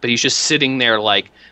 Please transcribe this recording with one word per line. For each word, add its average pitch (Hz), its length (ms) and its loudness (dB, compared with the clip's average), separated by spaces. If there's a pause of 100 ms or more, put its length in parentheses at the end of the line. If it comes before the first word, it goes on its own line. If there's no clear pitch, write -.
But 123 100 -4
he's 117 120 0
just - 180 0
sitting 135 380 0
there 117 220 2
like, 101 300 0 (220)